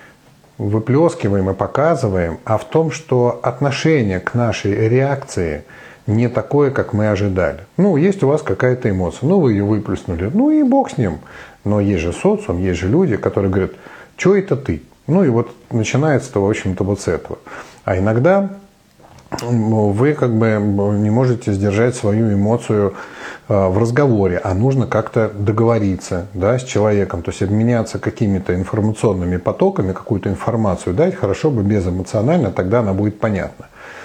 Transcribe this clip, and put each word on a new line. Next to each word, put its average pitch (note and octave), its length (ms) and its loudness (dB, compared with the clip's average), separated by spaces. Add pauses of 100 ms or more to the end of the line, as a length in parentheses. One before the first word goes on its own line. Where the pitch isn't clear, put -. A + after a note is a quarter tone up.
(580)
выплескиваем G#2+ 920 0
и F#2+ 40 0
показываем, G2+ 920 0
а A2 120 0
в - 80 -4
том, D#3+ 260 0
что A#2+ 520 0
отношение B2+ 760 0
к - 140 -6
нашей A2 540 0
реакции – A#2+ 760 -2 (420)
не A#2 220 2
такое, C3+ 420 0
как A2+ 240 -2
мы G#2+ 160 2
ожидали. F#2 480 0 (180)
Ну, F3+ 200 2
есть F#3+ 260 0
у C3+ 60 4
вас D3+ 140 0
какая-то B2 460 0
эмоция, F#2 400 -2
ну, F#3+ 120 4
вы C3 120 4
ее G2+ 140 2
выплеснули, F#2+ 680 -2
ну B3+ 180 2
и D#4 120 4
бог C4 280 2
с - 80 -8
ним. F2+ 200 0 (460)
Но G#2 160 2
есть G2 220 2
же E2+ 100 -2
социум, F#3+ 460 0
есть F2+ 220 0
же F#2 80 -2
люди, C#3 280 2
которые G2 340 0
говорят: F#2+ 220 0 (440)
«Че F#3 200 2
это F#3 200 0
ты?» - 260 -4 (260)
Ну F3+ 160 4
и D3 40 4
вот A#2+ 200 2 (220)
начинается-то, B2 680 0
в G2 80 4
общем-то, G2+ 360 -2
вот G2 160 0
с - 80 -6
этого. - 300 -4 (460)
А G2 120 0
иногда, B2+ 520 2 (960)
м, A2 500 2
вы C3 220 2
как C3 220 0
бы, A2+ 100 4
м, G#2 560 2
не G#2+ 80 2
можете A#2+ 420 2
сдержать G#2 420 2
свою A2 380 0
эмоцию, G#2 640 0 (540)
э, G2 200 4
в F#2 100 2
разговоре, A2+ 640 2
а G2 120 -2
нужно B2 340 0
как-то A2 500 0
договориться, G2+ 960 0
да, G2+ 240 0
с B2+ 60 -8
человеком, G2+ 580 0
то - 80 -8
есть - 120 -6
обменяться A2 580 0
какими-то G2 540 -2
информационными F#2+ 840 0
потоками, C3 560 0
какую-то F#2+ 360 -4
информацию G2+ 680 -2
дать, E3+ 200 2
хорошо D3+ 380 -2
бы A2+ 100 0
безэмоционально, G2+ 880 0
тогда G2 300 0
она G#2 120 0
будет G#2 280 -2
понятна. F#2+ 460 -4 (380)